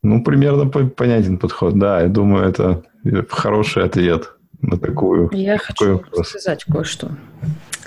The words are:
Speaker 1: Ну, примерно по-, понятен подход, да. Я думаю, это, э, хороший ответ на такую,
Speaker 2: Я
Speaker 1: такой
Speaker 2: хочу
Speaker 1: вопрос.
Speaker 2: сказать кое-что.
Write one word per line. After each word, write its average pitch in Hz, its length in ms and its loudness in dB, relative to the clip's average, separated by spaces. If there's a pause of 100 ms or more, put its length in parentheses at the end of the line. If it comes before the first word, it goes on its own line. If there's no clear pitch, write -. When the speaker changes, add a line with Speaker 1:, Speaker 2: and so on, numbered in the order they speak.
Speaker 1:
Ну, 110 200 2
примерно 143 440 4
по-, 135 200 0
понятен 113 520 0
подход, - 400 0
да. 98 240 2
Я 85 60 2
думаю, 98 400 2
это, 90 360 0 (200)
э, 95 240 0
хороший 104 560 0
ответ 87 460 0 (320)
на - 160 -2
такую, 87 540 0
Speaker 2:
Я 196 260 -2
Speaker 1:
такой - 80 -8
Speaker 2:
хочу 202 260 0
Speaker 1:
вопрос. - 360 -4
Speaker 2:
сказать 185 360 -8
кое-что. - 460 -4 (760)